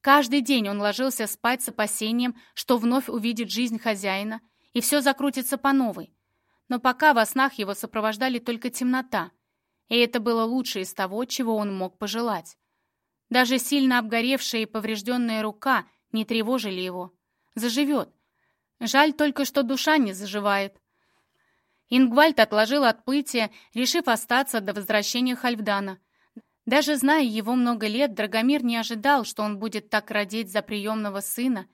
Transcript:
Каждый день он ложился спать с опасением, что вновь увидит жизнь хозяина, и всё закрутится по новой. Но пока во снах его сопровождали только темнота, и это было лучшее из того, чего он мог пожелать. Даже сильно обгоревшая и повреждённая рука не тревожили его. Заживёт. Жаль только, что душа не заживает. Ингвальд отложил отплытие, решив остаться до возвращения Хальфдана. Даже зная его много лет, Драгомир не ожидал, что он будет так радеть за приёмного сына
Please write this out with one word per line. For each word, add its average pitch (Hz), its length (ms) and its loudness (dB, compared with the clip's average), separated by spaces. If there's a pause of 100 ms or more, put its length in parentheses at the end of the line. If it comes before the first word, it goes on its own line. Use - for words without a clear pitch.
Каждый 277 400 4
день 226 280 0
он 202 120 -4
ложился 214 460 -2
спать 254 360 -2
с 240 60 -6
опасением, 226 640 -2 (180)
что - 240 0
вновь 240 320 0
увидит 226 400 -4
жизнь 226 300 -2
хозяина, 208 600 -4 (320)
и 240 80 0
всё 294 200 2
закрутится 269 560 0
по 277 140 0
новой. 226 420 0 (540)
Но 247 120 -4
пока 262 340 4
во 220 120 4
снах 269 280 0
его 202 200 -4
сопровождали 220 680 -2
только 233 300 -6
темнота, 247 600 -2 (560)
и 233 100 2
это 240 220 2
было 226 240 0
лучшее 233 400 -2
из - 100 -10
того, 202 320 -4
чего 226 300 -2
он 208 200 -2
мог 185 220 -6
пожелать. 208 600 -6 (720)
Даже 254 300 4
сильно 262 400 2
обгоревшая 233 640 -2
и - 20 -2
повреждённая 220 760 -4
рука 214 440 -2 (260)
не 220 140 -2
тревожили 220 560 -2
его. 180 320 -8 (420)
Заживёт. 240 580 0 (680)
Жаль 277 340 4
только, 294 320 0
что 277 180 0
душа 277 340 2
не 214 160 2
заживает. 196 680 -4 (1120)
Ингвальд 262 500 6
отложил 220 440 4
отплытие, 247 680 0 (240)
решив 254 340 0
остаться 240 540 0
до 196 120 -4
возвращения 214 600 -2
Хальфдана. 202 640 -4 (680)
Даже 277 300 2
зная 285 280 4
его 220 320 -2
много 240 320 0
лет, 233 260 0
Драгомир 220 500 0
не 233 140 -2
ожидал, 233 480 0
что - 180 -6
он 208 160 -4
будет 214 300 -6
так 208 220 -2
радеть 208 400 -4
за 202 100 -2
приёмного 208 580 -6
сына 240 540 -4